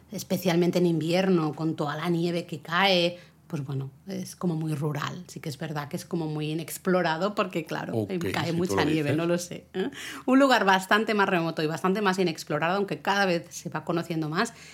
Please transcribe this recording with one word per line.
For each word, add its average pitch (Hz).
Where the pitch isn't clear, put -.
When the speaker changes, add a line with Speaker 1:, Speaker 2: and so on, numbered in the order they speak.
Speaker 1:
especialmente 180
en 180
invierno, 170
con 156
toda 147
la 160
nieve 170
que 151
cae, 175
pues 147
bueno, 135
es 190
como 170
muy 156
rural. 151
Sí -
que -
es 131
verdad 151
que 156
es 156
como 165
muy 151
inexplorado 175
porque, 185
claro, 151
Speaker 2:
Ok, 110
Speaker 1:
eh, 170
cae -
Speaker 2:
si 170
tú 170
Speaker 1:
mucha 185
Speaker 2:
lo 160
Speaker 1:
nieve, 151
Speaker 2:
dices. 151
Speaker 1:
no 165
lo 175
sé, -
¿eh? 202
Un 254
lugar 247
bastante 208
más 196
remoto 165
y 151
bastante 185
más 196
inexplorado, 165
aunque 196
cada 202
vez 170
se -
va 156
conociendo 160
más, 196